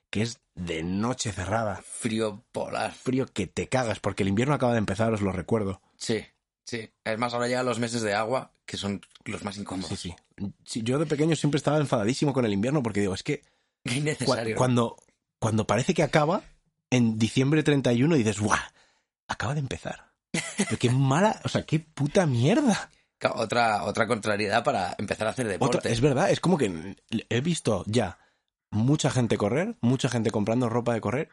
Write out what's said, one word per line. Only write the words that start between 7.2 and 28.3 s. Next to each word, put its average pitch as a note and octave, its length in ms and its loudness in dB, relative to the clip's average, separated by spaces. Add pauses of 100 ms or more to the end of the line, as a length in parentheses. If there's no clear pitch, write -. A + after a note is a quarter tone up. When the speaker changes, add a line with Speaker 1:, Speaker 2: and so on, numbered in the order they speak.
Speaker 2:
ahora A#2+ 160 0
llegan B2 160 0
los A#2 140 0
meses A#2 220 -2
de G#2 120 0
agua, A2+ 380 -2 (140)
que - 120 -8
son G2+ 240 -4 (240)
los G2 180 -8
más G2+ 140 -8
incómodos. F#2+ 320 -8 (100)
Speaker 1:
Sí, F2+ 100 -10
sí. E2 60 -12 (480)
Sí, - 200 -6
yo B2+ 160 0
de E3 60 0
pequeño D#3 300 2
siempre D3 220 0
estaba D3 220 2
enfadadísimo C3+ 520 2
con B2 140 2
el G#2 80 2
invierno, B2+ 280 0
porque G#2 200 -2
digo, G2 120 0
es - 100 -8
que C#3+ 180 -4 (220)
Speaker 2:
<laughs> - 200 -20
Qué A#2+ 120 -4
innecesario. B2 600 0
Speaker 1:
cua-, - 40 -4
cuando, B2 360 2 (440)
cuando G#2+ 280 2
parece B2+ 260 2
que E3 100 2
acaba, D#3 400 2 (480)
en A#2 280 4
diciembre C3 440 4
treinta C#3 280 4
y A#2+ 120 4
uno E3 120 4
dices, G#2+ 240 2
"Buah, G#2 220 2 (640)
acaba - 260 -4
de D3+ 60 -2
empezar". - 540 -8 (440)
Pero F#3 200 -2
qué A#2+ 120 2
mala, C#3 560 2
o B2 40 -2
sea, - 160 -2
qué D#3+ 140 0
puta D#3+ 460 0
mierda. E3 640 2 (280)
Speaker 2:
Ca-, A#2 180 0
otra, A2+ 500 0
otra G#2 220 0
contrariedad G#2+ 580 0
para G#2+ 320 0
empezar G#2 300 -2
a - 20 0
hacer B2 160 -4
Speaker 1:
Otra, G2+ 80 -2
Speaker 2:
deporte. G#2 380 0
Speaker 1:
es A#2 100 0
verdad, C#3+ 280 2
es - 120 0
como F3 160 2
que F#2+ 380 -4 (340)
he A#2 120 0
visto C3 460 -2
ya G#2+ 320 -2 (520)